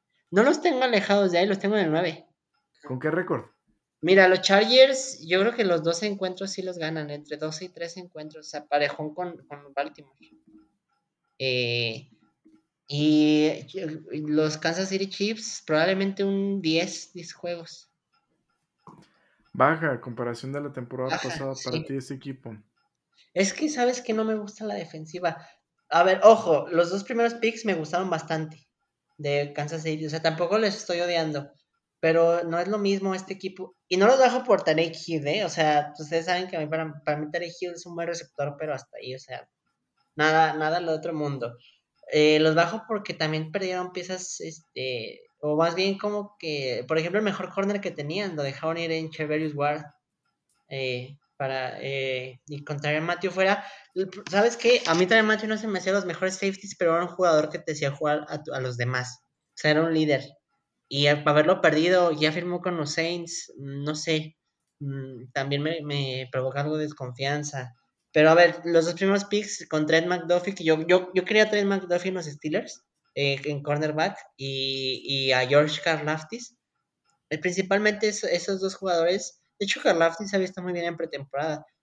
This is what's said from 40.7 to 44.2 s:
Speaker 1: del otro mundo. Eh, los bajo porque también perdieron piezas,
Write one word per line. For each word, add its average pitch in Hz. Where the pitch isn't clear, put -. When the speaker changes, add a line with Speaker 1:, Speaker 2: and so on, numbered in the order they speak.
Speaker 1:
del 170
otro 160
mundo. 135
Eh, 151
los 156
bajo 170
porque 202
también 156
perdieron 185
piezas, 185